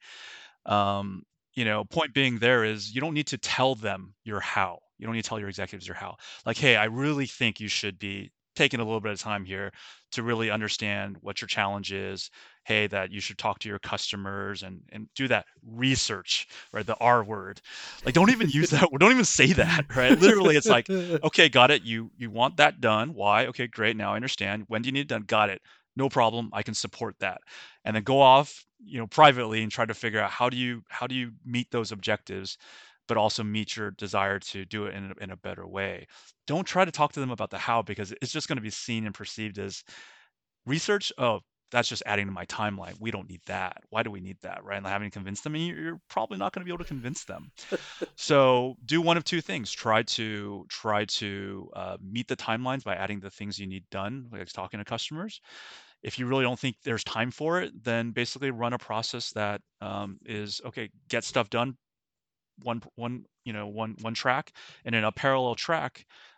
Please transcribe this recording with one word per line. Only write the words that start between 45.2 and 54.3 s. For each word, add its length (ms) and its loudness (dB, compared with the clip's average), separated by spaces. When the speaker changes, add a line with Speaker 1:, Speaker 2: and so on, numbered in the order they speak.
Speaker 1:
them, 140 -6
and 120 -4
you're, 120 -8
you're 300 -10
probably 280 -4
not 160 -4
gonna 120 -10
be 60 -10
able 120 -8
to 20 -14
convince 400 -8
them. 260 -16
Speaker 2:
<laughs> 460 -8
Speaker 1:
So 580 4
do 160 0
one 160 2
of 60 -4
two 180 -2
things. 300 -6
Try 320 2
to, 640 -6
try 360 -2
to, 720 -8
uh, 260 -10
meet 260 -8
the 80 -4
timelines 480 -4
by 120 -4
adding 240 -6
the 100 -14
things 300 -10
you 80 -10
need 240 -10
done, 400 -8